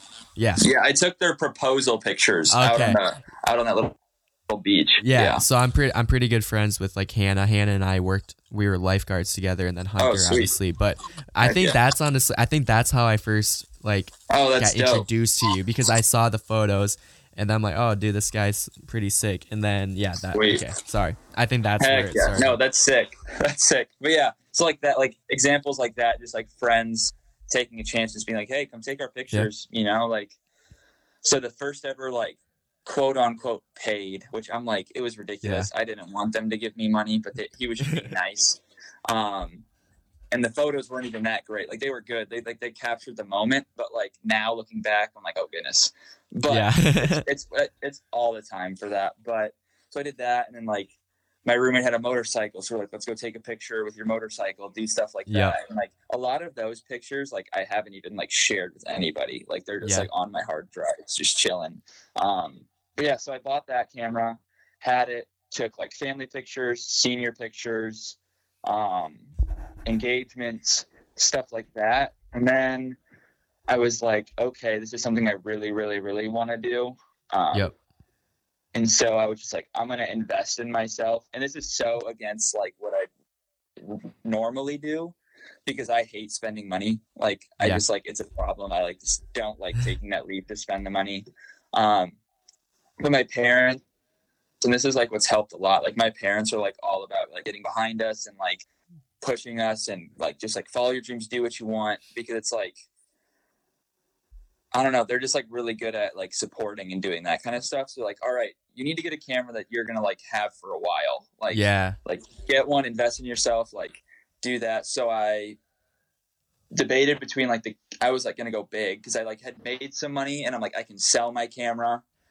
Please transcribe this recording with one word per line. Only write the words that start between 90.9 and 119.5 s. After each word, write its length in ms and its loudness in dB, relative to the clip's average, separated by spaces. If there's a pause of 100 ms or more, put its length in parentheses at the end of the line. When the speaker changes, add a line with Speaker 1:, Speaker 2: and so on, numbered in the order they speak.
Speaker 2:
money. 340 -4 (500)
Um, 420 4 (800)
but 140 2
my 120 6
parents, 600 2 (800)
and 80 4
this 120 2
is, 120 2
like, 160 2
what's 140 0
helped 260 0
a 60 -16
lot, 260 4
like, 120 -2
my 140 2
parents 420 -2
are, 60 0
like, 240 -2
all 220 -2
about, 280 -4
like, 120 -12
getting 180 -10
behind 400 -4
us 240 -4
and, 120 -20
like, 240 -4 (600)
pushing 380 -4
us 280 -2
and, 300 -10
like, 200 -4
just, 180 -8
like, 120 -8
"Follow 220 0
your 120 -2
dreams, 260 -10
do 140 -2
what 160 -4
you 80 -12
want," 340 -2 (140)
because 220 -8
it's, 160 -6
like, 240 -6 (2000)
I 100 4
don't 100 4
know, 120 4
they're 160 -2
just, 140 -2
like, 140 -2
really 260 -6
good 200 -6
at, 220 -4
like, 180 -10
supporting 580 -8
and 80 -4
doing 220 -4
that 200 -4
kind 140 -4
of 80 -8
stuff. 240 -4
So, 140 -12
like, 200 -6
"All 120 -2
right, 200 -4 (200)
you 100 -8
need 120 -4
to 60 -6
get 100 -6
a 40 -6
camera 380 -6
that 160 -8
you're 140 -4
gonna, 180 -4
like, 180 0 (100)
have 240 -2
for 180 -14
a 60 -6
while." 500 -2 (120)
Like, 160 -2
Speaker 1:
Yeah. 380 2 (100)
Speaker 2:
like, 180 -6 (260)
get 200 4
one, 160 2
invest 360 -2
in 60 -12
yourself, 460 -2
like, 300 -12 (400)
do 160 -4
that. 280 -4
So 220 -2
I 480 -2 (1200)
debated 460 2
between, 280 -2
like, 140 -2
the, 140 -10 (240)
I 100 2
was, 140 -2
like, 120 -6
gonna 140 -8
go 140 -4
big 380 -6
'cause 140 -8
I, 60 -2
like, 180 -10
had 240 -18